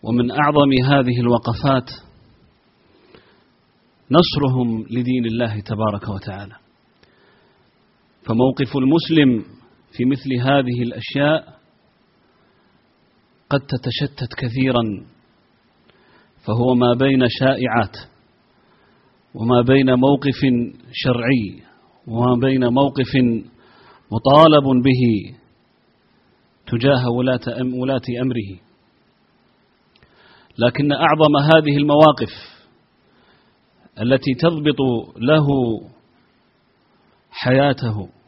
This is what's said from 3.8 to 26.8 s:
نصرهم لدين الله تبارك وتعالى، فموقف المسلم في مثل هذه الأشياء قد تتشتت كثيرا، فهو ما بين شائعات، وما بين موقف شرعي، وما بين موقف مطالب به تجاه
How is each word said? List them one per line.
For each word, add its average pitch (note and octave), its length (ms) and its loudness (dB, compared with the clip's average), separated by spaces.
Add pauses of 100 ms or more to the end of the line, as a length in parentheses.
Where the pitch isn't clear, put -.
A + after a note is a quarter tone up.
نصرهم B2+ 800 0
لدين B2 360 -2
الله A2+ 340 -4
تبارك G#2+ 480 -6
وتعالى، G2+ 460 -12 (1700)
فموقف B2+ 540 -2
المسلم C#3 680 2 (480)
في B2 120 -4
مثل C3+ 360 -2
هذه B2+ 420 0
الأشياء C#3 760 -4 (1900)
قد C#3 100 0
تتشتت C3+ 760 -8
كثيرا، A#2+ 760 -4 (1300)
فهو A#2+ 280 0
ما B2 240 4
بين C3 300 2
شائعات، A#2 680 -2 (1400)
وما A#2+ 280 2
بين C3 320 4
موقف C3+ 460 0 (520)
شرعي، A#2+ 680 -2 (440)
وما A#2+ 340 0
بين C3 240 0
موقف C3+ 480 0 (1000)
مطالب D3 520 6 (200)
به B2 500 0 (1300)
تجاه B2+ 500 0